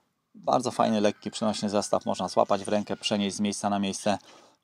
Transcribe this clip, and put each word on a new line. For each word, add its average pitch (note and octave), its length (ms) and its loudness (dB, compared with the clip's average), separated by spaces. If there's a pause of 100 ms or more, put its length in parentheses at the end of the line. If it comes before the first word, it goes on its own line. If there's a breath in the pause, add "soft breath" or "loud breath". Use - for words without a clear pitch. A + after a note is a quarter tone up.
(340)
Bardzo C3 360 0
fajny, A2+ 300 2
lekki, G#2 300 0
przenośny G#2+ 400 -2
zestaw, G2+ 360 0
można G2 220 -2
złapać G2+ 360 2
w - 40 -8
rękę, G2+ 280 -2
przenieść G2+ 400 -2
z - 40 -6
miejsca G2+ 300 -2
na G2+ 80 0
miejsce. G2 400 -2 (460 soft breath)